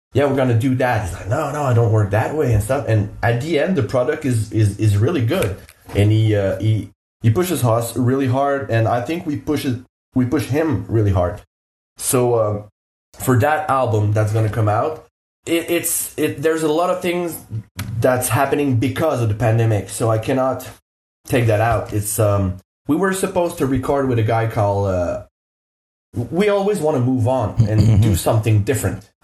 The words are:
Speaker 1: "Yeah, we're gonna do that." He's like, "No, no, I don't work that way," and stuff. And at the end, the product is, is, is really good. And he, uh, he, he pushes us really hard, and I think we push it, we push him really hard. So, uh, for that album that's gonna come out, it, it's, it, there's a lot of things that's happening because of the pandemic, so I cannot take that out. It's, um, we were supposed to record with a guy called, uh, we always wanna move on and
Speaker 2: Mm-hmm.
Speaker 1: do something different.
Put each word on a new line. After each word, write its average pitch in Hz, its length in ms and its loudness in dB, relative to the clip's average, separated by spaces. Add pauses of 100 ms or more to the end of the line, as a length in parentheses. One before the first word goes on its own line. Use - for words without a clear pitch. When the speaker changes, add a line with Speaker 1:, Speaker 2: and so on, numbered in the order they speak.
(140)
Speaker 1:
"Yeah, 143 120 4
we're 131 100 0
gonna 127 240 2
do 127 160 2
that." 123 300 0
He's 85 80 -8
like, - 140 -12
"No, 143 240 -2
no, 147 120 -4
I 131 100 2
don't 113 180 4
work 107 200 2
that 113 240 0
way," 135 180 2
and 104 80 4
stuff. 135 260 -2
And 104 220 2 (140)
at 120 180 0
the 156 180 -2
end, 180 160 0
the 131 80 2
product 139 420 -2
is, 113 260 0
is, 104 280 2
is 107 180 2
really 127 280 2
good. 131 320 -2 (380)
And 104 160 4
he, 110 240 2
uh, 98 240 -2
he, 107 320 -2 (300)
he 113 100 4
pushes 175 320 0
us 117 320 0
really 131 320 0
hard, 139 420 0
and 113 180 2
I 120 140 0
think 165 240 -6
we 147 120 -4
push 143 280 -2
it, 123 140 -2 (340)
we 127 120 2
push 147 200 0
him 143 420 -2
really 104 240 2
hard. 90 300 0 (560)
So, 123 380 0
uh, 104 280 -2 (560)
for 123 200 2
that 147 300 0
album 110 420 0
that's 107 220 0
gonna 110 160 0
come 107 200 0
out, 131 360 -2 (400)
it, 165 260 -2
it's, - 460 -4
it, 147 260 -4
there's 160 200 0
a 151 80 0
lot 175 200 0
of 180 100 -4
things 175 420 -4 (560)
that's 127 300 0
happening 143 480 0
because 135 440 0
of 110 80 0
the 101 60 -2
pandemic, 110 540 0
so 113 220 -2
I 110 80 0
cannot 131 500 -2 (560)
take 120 220 2
that 107 120 2
out. 110 320 0
It's, 104 280 -4
um, 98 380 0 (300)
we 143 80 2
were 185 180 0
supposed 180 440 -2
to 147 80 0
record 135 420 0
with 120 120 0
a 110 40 2
guy 113 240 0
called, 101 420 0
uh, 87 360 -4 (880)
we 165 360 0
always 202 300 0
wanna 151 200 0
move 123 280 0
on 123 280 -2 (120)
and 107 140 2
Speaker 2:
Mm-hmm. 107 200 4
Speaker 1:
do 107 140 4
something 110 480 2
different. 101 460 -4 (140)